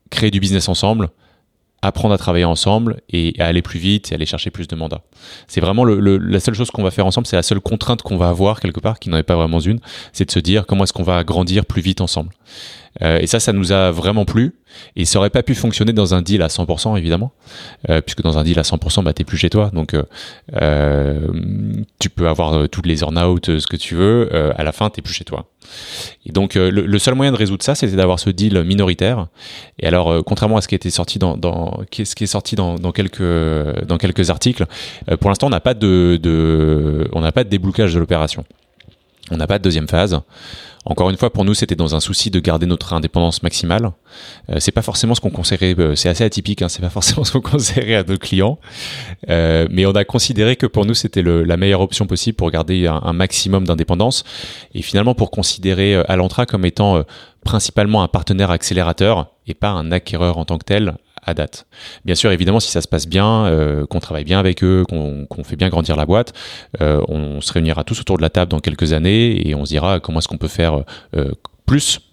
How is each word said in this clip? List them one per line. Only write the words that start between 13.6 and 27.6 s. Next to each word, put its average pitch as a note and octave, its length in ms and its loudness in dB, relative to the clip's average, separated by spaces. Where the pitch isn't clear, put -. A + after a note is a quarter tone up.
a F#2+ 200 4
vraiment F#2+ 340 0
plu B2 300 0
et F2 100 0
ça G2 140 2
aurait G2+ 100 4
pas B2 140 0
pu C#3 100 0
fonctionner A2 400 0
dans F#2+ 220 2
un F2 80 2
deal F#2+ 180 2
à D#2+ 80 2
cent F2 160 -2
pour D#2+ 140 -2
cent, A2 160 -2
évidemment, E2+ 380 0
euh, D#2+ 140 2
puisque - 220 -6
dans D#2 160 2
un D2+ 40 2
deal E2+ 160 2
à D#2 40 0
cent D#2+ 160 0
pour E2 120 -2
cent, G2+ 120 2
bah, D#2 100 2
t'es - 100 -4
plus - 140 -4
chez E2+ 140 2
toi. G#2 220 2
Donc, D#2+ 200 -4
euh, D2 100 0
euh, D2 680 2
tu - 100 -2
peux F2 180 -2
avoir, D#2 280 2
euh, D2+ 120 2
toutes E2+ 200 -4
les D#2 140 0
earn-out, E2+ 480 0
euh, D#2+ 100 2
ce - 80 -4
que - 100 -4
tu - 160 -8
veux, G#2 400 2
euh, D2+ 220 2
à D#2 80 -4
la D#2 80 -2
fin, G#2+ 180 -2
t'es - 140 -10
plus - 100 -8
chez - 100 -8
toi. - 280 -10
Et - 60 -12
donc, F#2+ 240 2
euh, F#2 160 4
le, F#2+ 160 2
le G2+ 120 4
seul B2+ 140 2
moyen C3+ 180 2
de A#2+ 60 0
résoudre G2 260 0